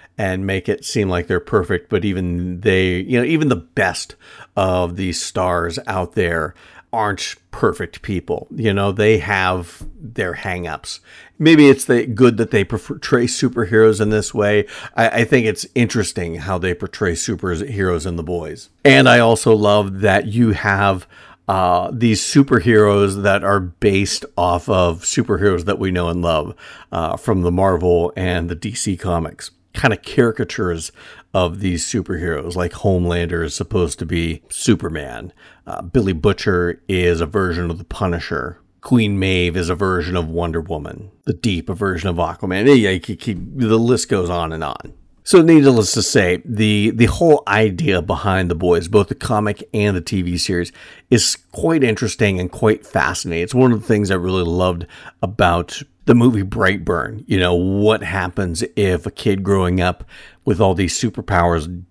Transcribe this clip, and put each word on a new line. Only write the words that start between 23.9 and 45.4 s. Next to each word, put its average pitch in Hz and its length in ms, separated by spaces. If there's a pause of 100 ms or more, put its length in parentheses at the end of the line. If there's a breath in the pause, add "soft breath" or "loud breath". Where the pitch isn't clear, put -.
off 87 320
of 87 340
superheroes 95 600
that 101 160
we 95 100
know 87 180
and 87 140
love, 85 320 (380 loud breath)
uh, 82 240
from 98 260
the 87 80
Marvel 87 640
and 90 340
the 87 60
D 101 200
C 98 220
Comics. 85 540 (240)
Kind 123 180
of - 100
caricatures 107 880 (420 loud breath)
of 90 240
these 90 260
superheroes, 85 720
like 90 180
Homelander 87 720
is 76 100
supposed 90 440
to 85 80
be 82 420
Superman. 73 840 (340 soft breath)
Uh, - 160
Billy 95 300
Butcher 87 720
is 87 340
a 80 60
version 87 420
of 82 100
the 92 60
Punisher. 85 760 (220)
Queen 107 340
Maeve 90 400
is 87 140
a 87 60
version 92 400
of 82 120
Wonder 82 320
Woman. 76 520 (120)
The - 80
Deep, 95 380
a 92 40
version 92 340
of 85 80
Aquaman. 92 500
Yeah, 120 240
yeah, 92 80
keep, - 220
keep, 98 180 (180)
the 113 220
list 117 300
goes 92 200
on 85 240
and 80 120
on. - 300 (280)
So 185 180